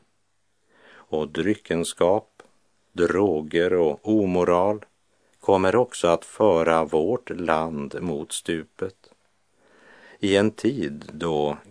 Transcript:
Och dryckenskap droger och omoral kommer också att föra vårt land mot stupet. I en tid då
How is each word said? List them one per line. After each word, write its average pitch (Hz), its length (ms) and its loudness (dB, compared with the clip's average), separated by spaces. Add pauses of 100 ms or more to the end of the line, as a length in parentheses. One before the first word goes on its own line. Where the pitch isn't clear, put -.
(920)
Och 76 360 -6
dryckenskap 85 1120 -2 (520)
droger 85 800 0
och 82 360 0
omoral 92 760 2 (560)
kommer 95 360 2
också 120 320 0
att 85 160 2
föra 82 600 2
vårt 82 460 -2
land 80 720 -4
mot 78 300 -6
stupet. 85 640 -8 (1200)
I 98 180 0
en 107 140 4
tid 104 640 -4
då 73 440 -2 (140)